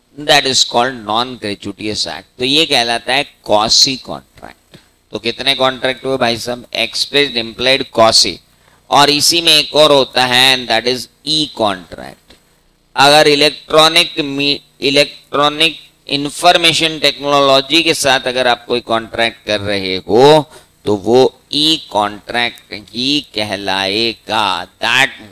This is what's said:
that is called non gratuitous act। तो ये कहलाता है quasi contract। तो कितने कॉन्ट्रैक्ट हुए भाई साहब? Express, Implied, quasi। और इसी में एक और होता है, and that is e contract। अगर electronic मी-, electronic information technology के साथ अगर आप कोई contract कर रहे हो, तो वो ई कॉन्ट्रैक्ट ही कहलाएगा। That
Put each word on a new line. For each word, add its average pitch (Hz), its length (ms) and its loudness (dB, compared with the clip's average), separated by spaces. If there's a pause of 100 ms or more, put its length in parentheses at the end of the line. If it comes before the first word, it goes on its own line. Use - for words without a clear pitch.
(200)
that 147 260 0
is - 0 -
called 123 600 -2
non 117 320 -4
gratuitous 101 680 -8
act। 82 180 -12 (140)
तो 123 60 -4
ये 147 220 0
कहलाता 120 480 -2
है 139 200 -4 (160)
quasi 107 360 2
contract। - 880 -10 (360)
तो 107 60 -6
कितने 127 360 -4
कॉन्ट्रैक्ट 131 500 -2
हुए 135 120 -2
भाई 117 200 -2
साहब? 120 380 -10
Express, 127 600 0
Implied, 117 540 -2
quasi। 113 500 2 (500)
और 143 200 4
इसी 147 300 2
में 165 120 2
एक 143 220 0
और 147 180 4
होता 127 320 2
है, 127 340 2
and 120 120 -8
that 117 260 0
is 117 120 -12 (200)
e 151 180 -2 (140)
contract। 90 560 -6 (800)
अगर 147 320 6
electronic 156 920 2
मी-, 143 380 -2 (220)
electronic 147 1000 -2 (280)
information 160 880 0
technology 143 840 2
के 156 120 0
साथ 131 260 0
अगर 127 260 -2
आप 120 200 -2
कोई 123 140 -2
contract 113 640 -4
कर 104 140 -2
रहे 98 360 -4
हो, 135 560 4 (320)
तो 104 120 0
वो 117 440 2 (120)
ई 151 380 -2
कॉन्ट्रैक्ट 104 840 -4
ही 120 600 -6
कहलाएगा। 98 1400 -4
That 127 300 0 (220)